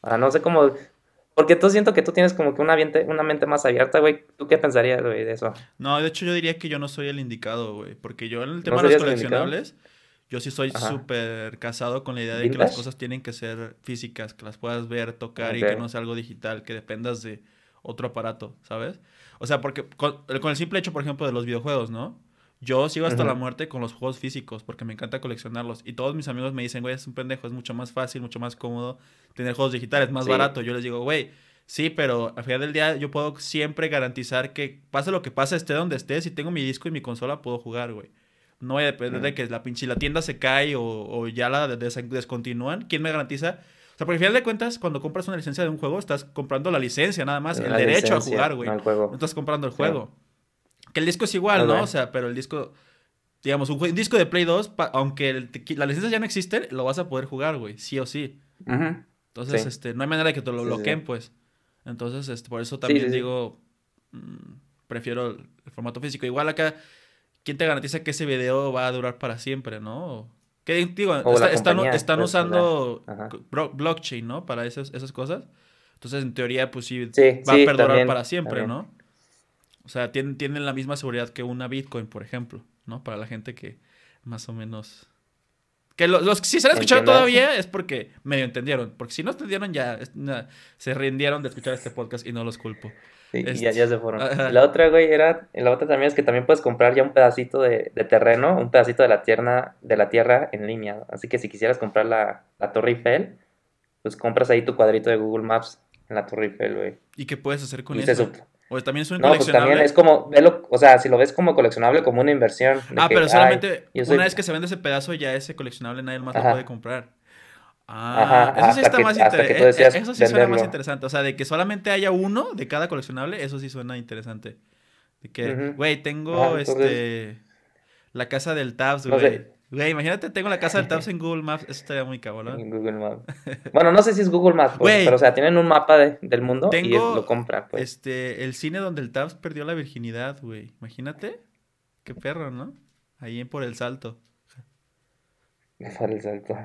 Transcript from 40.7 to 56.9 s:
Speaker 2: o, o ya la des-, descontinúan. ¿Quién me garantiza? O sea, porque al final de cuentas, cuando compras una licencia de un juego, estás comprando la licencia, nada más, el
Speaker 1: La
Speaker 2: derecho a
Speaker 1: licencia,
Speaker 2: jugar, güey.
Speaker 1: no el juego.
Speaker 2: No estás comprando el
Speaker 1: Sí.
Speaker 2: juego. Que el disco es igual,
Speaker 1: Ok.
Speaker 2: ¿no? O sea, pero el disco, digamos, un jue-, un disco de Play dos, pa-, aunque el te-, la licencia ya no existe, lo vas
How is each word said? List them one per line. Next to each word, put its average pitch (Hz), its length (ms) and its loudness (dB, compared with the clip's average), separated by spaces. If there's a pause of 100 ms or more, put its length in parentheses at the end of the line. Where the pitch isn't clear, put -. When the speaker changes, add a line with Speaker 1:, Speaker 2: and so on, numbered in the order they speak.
Speaker 2:
o, 120 60 -4
o 113 440 -8
ya 120 220 -4
la 143 260 0
des-, 120 340 -8
descontinúan. 123 800 -8
¿Quién 156 140 -4
me 160 100 -4
garantiza? 147 480 -6 (340)
O - 40 -20
sea, 156 80 -6
porque 175 80 -2
al 165 60 -2
final 196 160 2
de 254 80 2
cuentas, 233 360 -6
cuando 147 220 -6
compras 175 260 -8
una 190 80 -6
licencia 151 300 -6
de 160 40 -2
un 156 80 -6
juego, 156 220 -4
estás 143 240 -6
comprando 139 480 -6
la 156 80 0
licencia, 151 460 -2
nada 143 160 -4
más, 160 180 -6
el 110 100 -4
Speaker 1:
La 110 80 2
Speaker 2:
derecho 196 360 4
a - 60 4
Speaker 1:
licencia, 120 180 -4
Speaker 2:
jugar, 147 180 0
güey. 120 140 -6
Speaker 1:
no 107 60 -2
el 107 60 -4
juego. 107 260 0
Speaker 2:
No 98 80 -6
estás 151 180 -6
comprando 147 340 -4
el 123 60 -8
Speaker 1:
Sí. - 40 -20
Speaker 2:
juego. 139 380 -4 (800)
Que 156 60 -2
el 160 80 0
disco 175 180 -2
es 202 80 -4
igual, 190 280 2
Speaker 1:
Ok. 117 60 4
Speaker 2:
¿no? 113 160 4
O 202 40 -4
sea, 127 240 -4
pero 123 160 -4
el 123 80 -8
disco, 131 360 -10 (720)
digamos, 139 300 -2
un 143 80 -4
jue-, 175 100 0
un 170 60 -2
disco 214 220 -2
de 175 100 6
Play 175 180 0
dos, 190 240 0
pa-, - 240 -4
aunque 139 380 -2
el 127 180 -8
te-, 131 260 -10
la 139 120 -2
licencia 170 240 -4
ya 220 80 -2
no 220 60 -4
existe, 208 460 -4
lo 131 120 -6
vas 135 160 -2